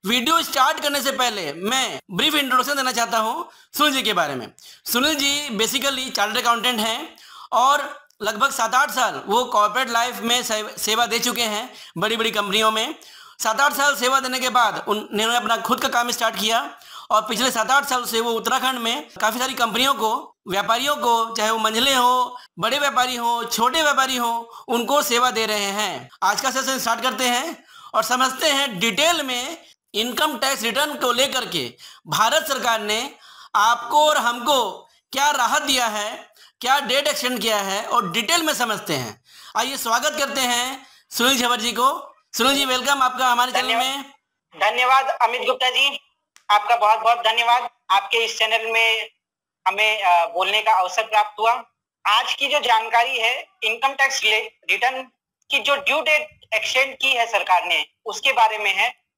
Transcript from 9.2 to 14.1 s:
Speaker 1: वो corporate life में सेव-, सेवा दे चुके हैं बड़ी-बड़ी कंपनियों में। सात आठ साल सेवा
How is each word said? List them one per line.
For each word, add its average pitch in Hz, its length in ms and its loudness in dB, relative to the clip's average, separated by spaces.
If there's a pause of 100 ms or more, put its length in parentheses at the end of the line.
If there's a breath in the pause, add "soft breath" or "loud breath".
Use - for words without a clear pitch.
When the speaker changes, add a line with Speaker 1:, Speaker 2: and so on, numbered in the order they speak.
Speaker 1:
वो 233 180 2
corporate 233 460 0
life 233 280 0
में 233 240 0
सेव-, 214 360 -6
सेवा 226 280 0
दे 220 120 -2
चुके 240 240 -2
हैं 220 320 -4 (240 loud breath)
बड़ी-बड़ी 220 320 0
कंपनियों 208 400 0
में। 226 240 -4 (480 loud breath)
सात 220 180 0
आठ 285 120 4
साल 277 240 2
सेवा 254 240 2